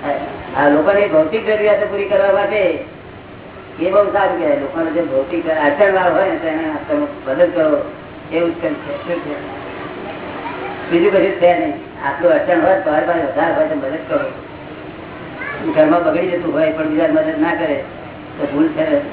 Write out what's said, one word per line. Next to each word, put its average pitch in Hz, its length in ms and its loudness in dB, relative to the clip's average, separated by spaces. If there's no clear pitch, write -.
આ, - 600 -4
આ 147 60 8
લોકોની 196 380 4
ભૌતિક 160 380 2
જરૂરિયાતો 208 400 4
પૂરી 196 200 -2
કરવા 196 260 4
માટે 196 540 2
એ 175 120 0
બહુ 196 200 4
સારું 180 280 0
કહેવાય. 147 200 2
લોકોને 156 320 -4
જે 170 100 0
ભૌતિક 156 480 -2
અડચણવાળો 175 680 4
હોય 185 140 4
ને, 165 60 -2
તો 160 120 -4
એને 160 280 -4
તમે 147 180 0
મદદ 160 280 2
કરો, 156 360 2
એ 160 80 0
ઉત્તમ 160 340 0
છે. 143 340 -8
શું 170 180 -4
છે? 147 360 -8
બીજું 175 200 6
કશું 190 200 4
છે 175 280 4
નહીં. - 140 0
આટલું - 260 2
અડચણ 160 300 4
હોય, 185 200 4
તમારી 156 240 0
પાસે 170 140 0
વધારે 143 340 0
હોય, 156 140 2
તો 151 80 -2
મદદ 139 220 -4
કરો. - 1600 -8
ઘરમાં 156 320 4
બગડી 165 240 2
જતું 165 260 -2
હોય, 156 180 2
પણ 160 160 -2
બીજા 311 200 2
મદદ 311 320 0
ના 330 160 0
કરે, 151 280 -2
તો - 160 -4
ભૂલ 151 140 4
છે. 160 320 2